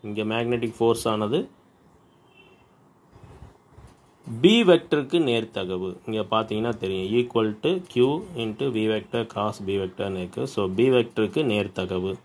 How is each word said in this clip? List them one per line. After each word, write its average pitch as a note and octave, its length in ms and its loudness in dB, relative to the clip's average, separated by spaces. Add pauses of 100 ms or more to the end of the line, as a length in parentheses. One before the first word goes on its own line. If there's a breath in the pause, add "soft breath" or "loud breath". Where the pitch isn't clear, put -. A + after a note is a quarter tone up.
இங்க G#2 200 -6
மேக்னெட்டிக் A#2 540 -2
ஃபோர்ஸ் A2+ 360 2
ஆனது G#2+ 260 0 (3000)
B B2 240 4 (120)
வெக்டருக்கு E3 580 4
நேர்த்தகவு. G2+ 680 -2 (160)
இங்க A2 160 -4 (100)
பாத்தீங்கன்னா A2 400 -2 (100)
தெரியும், F#2+ 320 -4
equal A#2+ 340 2 (140)
to D#3 100 0 (220)
Q B2 120 4 (360)
into A2 300 -4
V A2 160 0
vector A2 340 -2 (100)
cross G#2 320 -4
B G2 140 -2
vector-னு F#2+ 440 -4
இருக்கு. F2+ 260 -6
So A2+ 200 -4
B F#2+ 220 2
வெக்டருக்கு A2+ 540 2
நேர்த்தகவு. F#2+ 680 -2 (140)